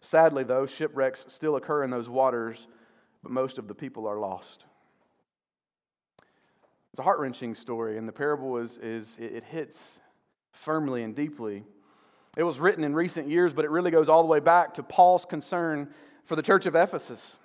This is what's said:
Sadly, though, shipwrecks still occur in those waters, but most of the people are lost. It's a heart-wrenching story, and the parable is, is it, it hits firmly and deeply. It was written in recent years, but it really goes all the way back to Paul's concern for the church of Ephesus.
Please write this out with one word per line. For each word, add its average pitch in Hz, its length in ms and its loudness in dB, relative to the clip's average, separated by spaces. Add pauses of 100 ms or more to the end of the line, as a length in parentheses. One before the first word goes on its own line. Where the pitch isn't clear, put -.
Sadly, 160 420 4
though, 127 240 -2
shipwrecks 135 600 -4
still 156 260 -4
occur 139 300 -2
in 131 60 -4
those 120 180 -6
waters, 120 580 -2 (560)
but - 80 -14
most 131 280 -4
of 107 100 -14
the 98 80 -14
people 110 320 -10
are 104 100 -6
lost. 95 460 -10 (2250)
It's - 80 -20
a 131 60 -8
heart-wrenching 131 500 -2
story, 113 420 -8
and 113 120 -8
the 110 40 -12
parable 135 460 -4
is, 117 200 -10
is 113 420 -10
it, 117 120 -12
it 117 120 -12
hits 156 340 -12 (720)
firmly 143 540 -4
and 110 100 -10
deeply. 113 480 -6 (760)
It - 60 -2
was 160 160 -2
written 165 240 2
in 143 100 -2
recent 165 360 -2
years, 170 240 2
but 151 120 -2
it 147 60 -4
really 175 220 0
goes 156 160 6
all 160 140 8
the 160 60 2
way 156 120 4
back 165 340 4
to 143 80 -10
Paul's 180 420 6
concern 156 680 -4 (300)
for - 100 -6
the 156 80 -2
church 190 240 4
of 156 80 -2
Ephesus. 165 720 0